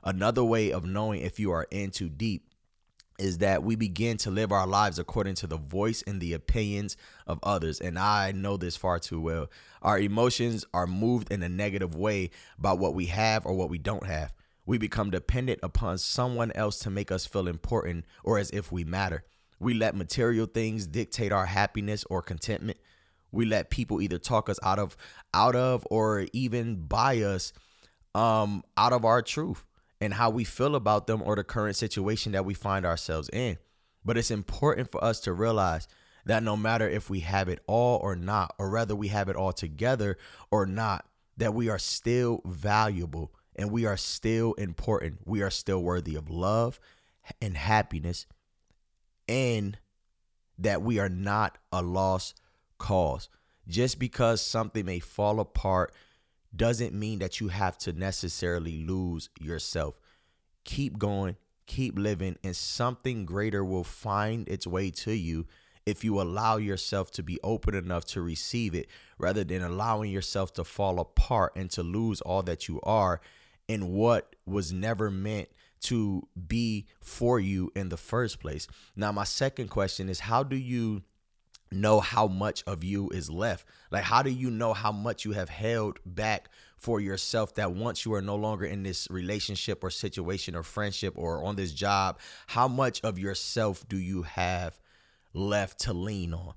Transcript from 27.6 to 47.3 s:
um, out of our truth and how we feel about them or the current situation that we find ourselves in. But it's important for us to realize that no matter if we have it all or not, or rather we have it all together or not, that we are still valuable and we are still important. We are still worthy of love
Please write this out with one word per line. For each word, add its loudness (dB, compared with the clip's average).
um, 4
out 6
of 4
our 6
truth -4
and 0
how 4
we 0
feel 2
about 2
them 0
or 2
the -2
current -2
situation -2
that 2
we -2
find 0
ourselves 0
in. -2
But 2
it's 2
important 0
for -2
us 2
to -2
realize 2
that 2
no 0
matter 2
if -4
we -2
have 2
it -2
all 4
or -2
not, 0
or -2
rather 0
we -2
have 0
it -2
all 0
together 0
or 4
not, -2
that 2
we 2
are 0
still 0
valuable 0
and -2
we 2
are 2
still 0
important. -2
We 0
are 2
still 0
worthy 0
of -6
love 2